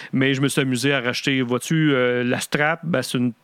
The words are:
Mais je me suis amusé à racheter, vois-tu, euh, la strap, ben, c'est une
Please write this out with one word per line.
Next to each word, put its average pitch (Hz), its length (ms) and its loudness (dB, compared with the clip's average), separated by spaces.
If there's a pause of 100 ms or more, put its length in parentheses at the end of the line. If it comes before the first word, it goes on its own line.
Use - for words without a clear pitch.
(140)
Mais 135 200 2
je 131 60 0
me 139 80 2
suis 143 140 0
amusé 131 320 0
à 135 80 0
racheter, 131 400 -2
vois-tu, 143 520 0
euh, 123 300 0
la 123 160 -2
strap, 151 440 0
ben, 160 180 0
c'est - 160 -4
une 123 160 0 (100)